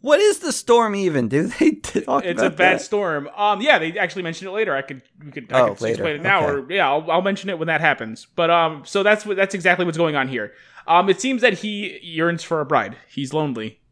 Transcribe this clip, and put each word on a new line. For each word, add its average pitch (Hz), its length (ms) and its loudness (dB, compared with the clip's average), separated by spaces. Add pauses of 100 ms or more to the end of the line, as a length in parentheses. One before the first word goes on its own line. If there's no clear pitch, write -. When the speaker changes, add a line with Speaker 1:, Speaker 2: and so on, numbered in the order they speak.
Speaker 1:
What 285 180 4
is 415 200 4
the 320 120 -6
storm 233 440 2
even? 156 320 0
Do 147 200 0
they - 240 2
<laughs> - 0 -
talk - 520 -2
Speaker 2:
It's - 160 -4
Speaker 1:
about 151 140 2
Speaker 2:
a - 20 -14
bad 180 200 4
Speaker 1:
that? 180 80 -6
Speaker 2:
storm. 160 520 -2
Um, 208 260 0
yeah, 269 180 4
they 165 180 -4
actually 190 240 -4
mention 170 260 -8
it 185 40 -10
later. 196 240 -2
I 135 80 -4
could, 135 180 -14 (240)
we 143 60 -18
could, 123 200 -14
I 127 100 4
Speaker 1:
Oh, 113 120 4
Speaker 2:
could 101 80 -10
Speaker 1:
later. 113 120 -2 (100)
Speaker 2:
explain 156 140 -2
it 151 40 -10
now, 185 240 2
Speaker 1:
Okay. 147 60 0
Speaker 2:
or 135 200 -6
yeah, 180 160 2
I'll, 156 220 0
I'll 165 140 4
mention 196 260 -4
it 180 80 -6
when 160 100 -4
that 160 140 0
happens. 123 540 -2
But, 170 160 2
um, 160 340 2
so 196 160 -2
that's 208 240 2
what, 202 120 -4
that's 196 180 0
exactly 175 320 2
what's 160 100 -4
going 160 180 0
on 131 120 0
here. 113 260 -8 (320)
Um, 180 240 4
it 180 100 4
seems 254 220 -2
that 226 140 4
he 208 480 -8
yearns 165 400 -2
for 160 180 -2
a 139 40 -2
bride. 127 300 0 (140)
He's 135 240 -8
lonely. 127 480 -4 (100)